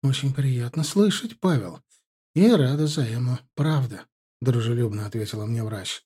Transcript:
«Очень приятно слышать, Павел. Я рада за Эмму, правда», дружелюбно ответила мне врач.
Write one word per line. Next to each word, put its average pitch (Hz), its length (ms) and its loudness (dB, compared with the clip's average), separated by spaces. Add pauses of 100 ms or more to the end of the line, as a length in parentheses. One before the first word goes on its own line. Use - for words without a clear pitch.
«Очень 135 300 0
приятно 131 500 -2
слышать, 202 560 0
Павел. 120 400 0 (540)
Я 214 240 6
рада 147 300 2
за 147 160 0
Эмму, 123 340 -2 (160)
правда», 143 520 -2 (360)
дружелюбно 117 640 0
ответила 107 400 -6
мне 113 180 -4
врач. 104 420 -8